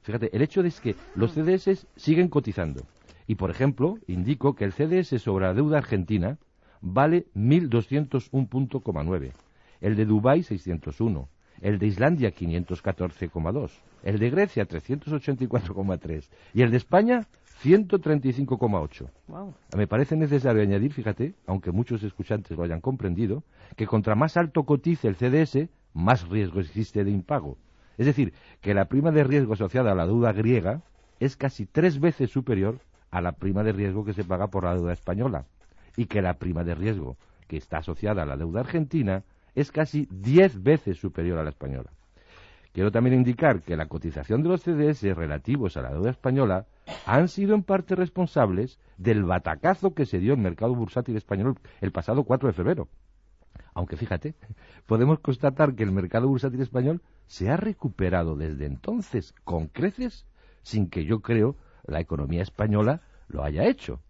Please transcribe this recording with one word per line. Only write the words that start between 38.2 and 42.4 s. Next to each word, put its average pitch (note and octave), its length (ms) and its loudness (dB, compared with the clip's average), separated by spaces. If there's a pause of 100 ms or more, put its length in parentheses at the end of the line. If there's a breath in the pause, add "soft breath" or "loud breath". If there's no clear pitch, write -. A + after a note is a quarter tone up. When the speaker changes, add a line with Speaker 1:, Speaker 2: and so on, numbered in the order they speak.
Speaker 1:
a - 20 -4
la C#2+ 100 -6
deuda E2 240 -4
argentina C3 640 -2 (320)
es D3 160 -2
casi D3 380 -2
diez A#2 520 4
veces G2+ 360 2
superior F2 400 -4
a D#2 60 -2
la D2+ 80 -4
española. C2+ 400 -10 (800 soft breath)